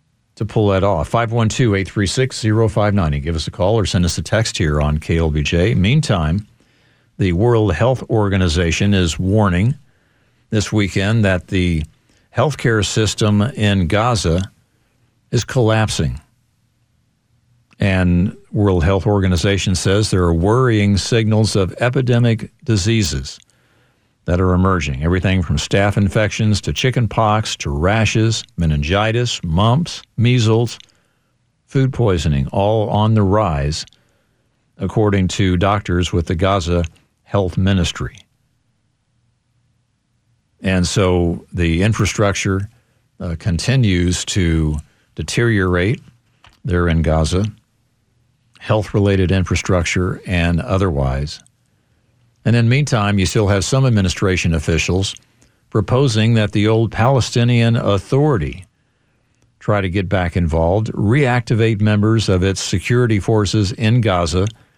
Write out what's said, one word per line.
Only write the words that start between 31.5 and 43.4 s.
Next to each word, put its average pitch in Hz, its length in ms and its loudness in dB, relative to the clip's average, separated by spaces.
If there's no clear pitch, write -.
food 135 280 -2
poisoning, 80 540 0
all 104 420 0
on 107 240 2
the 107 100 2
rise, 82 600 0
according 98 500 0
to 92 260 0
doctors 90 560 0
with 85 160 -2
the 90 80 -2
Gaza 87 480 0
Health 95 340 -2
Ministry. 92 600 -2
And 92 240 0
so 90 680 0
the 85 300 0
infrastructure, 101 840 0
uh, 87 180 -6
continues 90 840 0